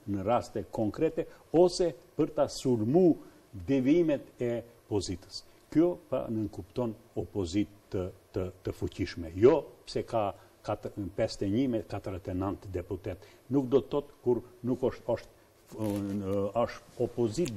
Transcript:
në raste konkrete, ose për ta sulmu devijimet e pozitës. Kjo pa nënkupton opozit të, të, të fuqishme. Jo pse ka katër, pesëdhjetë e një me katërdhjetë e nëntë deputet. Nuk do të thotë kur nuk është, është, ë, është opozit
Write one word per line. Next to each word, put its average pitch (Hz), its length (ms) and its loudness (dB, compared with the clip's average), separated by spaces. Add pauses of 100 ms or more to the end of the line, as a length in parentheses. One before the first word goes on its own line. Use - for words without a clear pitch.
në 98 160 -2
raste 110 480 0
konkrete, 151 560 -2 (220)
ose 175 420 6 (240)
për 160 200 0
ta 139 120 4
sulmu 131 600 4 (580)
devijimet 139 720 2
e 120 100 0 (360)
pozitës. - 560 -4 (280)
Kjo 175 220 4 (140)
pa - 240 -2
nënkupton 110 600 -4 (260)
opozit 98 520 -2 (200)
të, 95 140 -2 (240)
të, 92 160 -4 (180)
të 98 120 -4
fuqishme. 87 600 -6
Jo 135 240 8 (280)
pse 113 200 -4
ka 107 220 0 (340)
katër, - 320 -6 (200)
pesëdhjetë 110 320 -2
e 98 60 0
një 131 200 2
me 110 140 -2
katërdhjetë 98 440 -8
e 90 100 -4
nëntë 95 340 -4
deputet. 90 520 -8 (240)
Nuk 131 200 2
do 131 120 6
të - 100 -16
thotë - 300 -6
kur 123 180 2 (260)
nuk 123 200 0
është, - 160 -4 (120)
është, - 180 -10 (420)
ë, 101 640 -2 (220)
është - 400 -6
opozit 120 540 -2